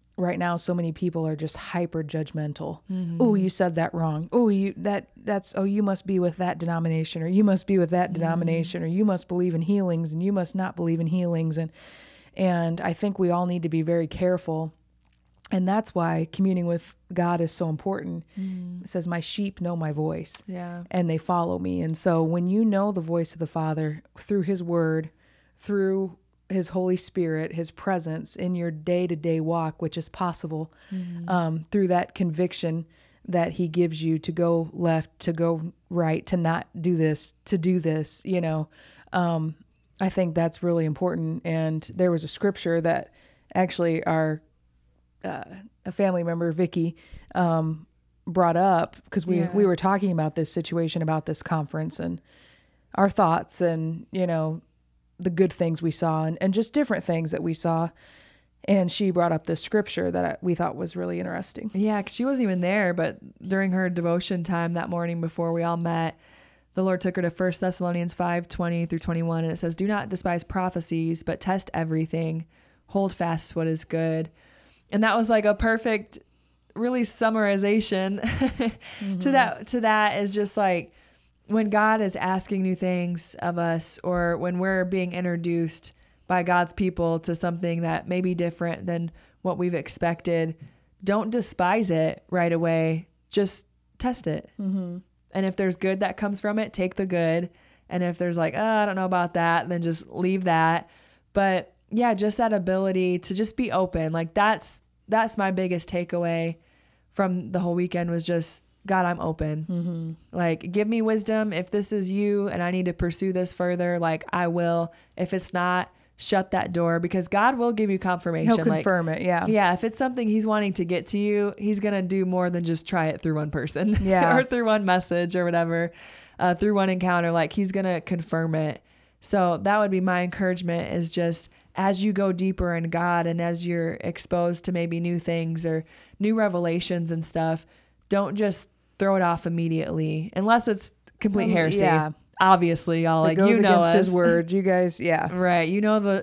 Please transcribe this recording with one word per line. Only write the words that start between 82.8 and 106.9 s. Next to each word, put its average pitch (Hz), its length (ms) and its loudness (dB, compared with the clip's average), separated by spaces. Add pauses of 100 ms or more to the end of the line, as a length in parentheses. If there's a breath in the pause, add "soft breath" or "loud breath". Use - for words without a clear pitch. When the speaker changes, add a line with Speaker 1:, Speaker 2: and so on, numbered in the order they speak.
Speaker 2:
of 175 220 -4
us, 165 460 -2
or 175 340 0
when 180 220 -2
we're 185 260 0
being 180 280 -2
introduced 170 800 -2 (340 soft breath)
by 180 160 2
God's 175 300 2
people 170 460 0
to 165 160 -4
something 170 460 -2
that 165 260 -4
may 180 120 -2
be 185 140 0
different 170 540 -4
than 170 240 -4 (320 soft breath)
what 185 140 -2
we've 180 180 0
expected, 165 800 -2 (480 loud breath)
don't 208 260 0
despise 202 640 0
it 160 400 0
right 170 200 2
away. 165 560 0 (220)
Just - 380 -2 (320)
test 240 260 -4
it. - 240 -4 (100)
Speaker 1:
Mm-hmm. 190 380 -4 (340)
Speaker 2:
And 190 140 0
if 185 100 -2
there's 190 200 0
good 190 240 -2
that 196 180 -2
comes 202 220 -4
from 208 180 -2
it, 214 160 -2
take 185 220 -2
the 196 100 -2
good. 175 440 0 (400 soft breath)
And 180 120 -2
if 175 160 -2
there's 175 200 -2
like, 160 200 0
"Oh, 208 60 0
I 220 220 2
don't 196 100 -2
know 185 100 -2
about 180 300 0
that," 170 340 2
then 170 140 -2
just 165 260 -4
leave 185 360 -2
that. 165 440 2 (440 soft breath)
But 190 400 0 (180)
yeah, 233 240 2
just 208 220 0
that 226 160 2
ability 185 640 2
to 180 160 -6
just 208 200 -2
be 247 160 -2
open. 175 400 0
Like, 165 220 -4
that's, - 480 0 (260)
that's 220 300 0
my 196 140 2
biggest 180 380 -2
takeaway 170 680 -2 (580 soft breath)